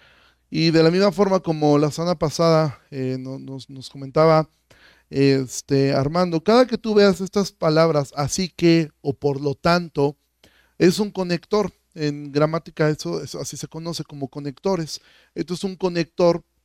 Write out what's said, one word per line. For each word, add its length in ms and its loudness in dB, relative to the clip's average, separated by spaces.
y 180 0
de 120 4
la 80 4
misma 220 2
forma 260 0
como 380 0
la 140 0
semana 280 -4
pasada, 600 0
eh, 260 -6
no-, 220 -12
nos, 300 -16
nos 200 -18
comentaba, 600 2
este, 840 0
Armando, 500 0
cada 240 4
que 100 -4
tú 160 -4
veas 280 4
estas 320 -2
palabras, 640 2
"así 320 -4
que", 500 2
o 140 -4
"por 260 -4
lo 160 -4
tanto", 600 0
es 220 4
un 100 -2
conector. 640 -4
En 400 -6
gramática 560 -2
eso, 340 -6
eso 160 -12
así 160 -12
se 140 -14
conoce 340 -10
como 240 -12
conectores. 720 -6
Esto 180 -8
es 100 -10
un 140 -6
conector 640 0